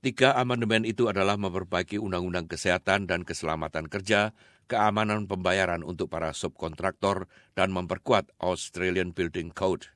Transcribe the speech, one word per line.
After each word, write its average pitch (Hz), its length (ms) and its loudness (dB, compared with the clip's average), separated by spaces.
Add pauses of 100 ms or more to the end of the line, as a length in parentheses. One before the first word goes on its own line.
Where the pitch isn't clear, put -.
Tiga 131 320 4
amandemen 113 480 2
itu 113 240 0
adalah 98 240 2
memperbaiki 92 640 -2
undang-undang 90 480 -2
kesehatan 92 640 0
dan 87 140 0
keselamatan 80 640 -4
kerja, 104 480 0 (320)
keamanan 107 640 2
pembayaran 90 480 2
untuk 85 320 -6
para 80 240 -4
subkontraktor, 90 960 -4 (240)
dan 95 160 2
memperkuat 95 560 0 (160)
Australian 90 720 -2
Building 85 400 -4
Code. 95 400 -2